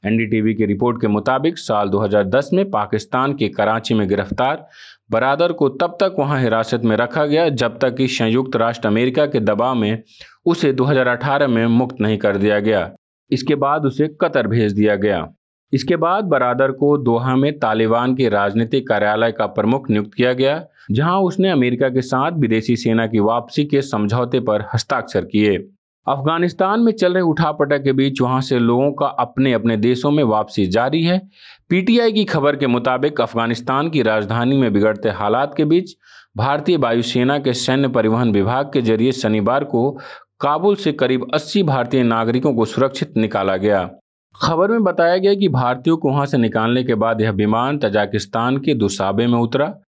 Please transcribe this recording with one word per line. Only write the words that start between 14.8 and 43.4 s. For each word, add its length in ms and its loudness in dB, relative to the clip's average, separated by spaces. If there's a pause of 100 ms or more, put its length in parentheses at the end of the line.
गया। 320 0 (440)
इसके 240 0
बाद 280 0
बरादर 480 0
को 260 2
दोहा 380 0
में 220 0
तालिबान 560 0
के 140 0
राजनीतिक 600 0
कार्यालय 440 2
का 140 -2
प्रमुख 440 -2
नियुक्त 240 -2
किया 180 2
गया, 320 0 (260)
जहां 320 0
उसने 280 0
अमेरिका 380 0
के 140 0
साथ 300 -2
विदेशी 440 0
सेना 300 0
की 140 0
वापसी 440 -2
के 180 0
समझौते 580 -2
पर 340 -2
हस्ताक्षर 500 -2
किए। 440 0 (400)
अफगानिस्तान 720 0
में 120 4
चल 200 0
रहे 100 0
उठापटक 600 0
के 100 2
बीच 300 0
वहां 180 0
से 180 -2
लोगों 340 2
का 140 -2
अपने 460 0
अपने 240 0
देशों 340 0
में 140 2
वापसी 420 0
जारी 360 0
है। 260 -2 (400)
पीटीआई 440 2
की 120 2
खबर 320 0
के 100 -2
मुताबिक 540 0
अफगानिस्तान 720 -2
की 120 0
राजधानी 540 0
में 160 2
बिगड़ते 360 0
हालात 480 -2
के 80 2
बीच 320 0 (400)
भारतीय 400 0
वायुसेना 600 0
के 140 -2
सैन्य 360 0
परिवहन 440 2
विभाग 400 0
के 100 0
जरिए 300 2
शनिवार 520 0
को 340 -2 (420)
काबुल 360 0
से 160 -2
करीब 420 0
अस्सी 280 0
भारतीय 400 0
नागरिकों 520 0
को 100 2
सुरक्षित 520 -2
निकाला 400 0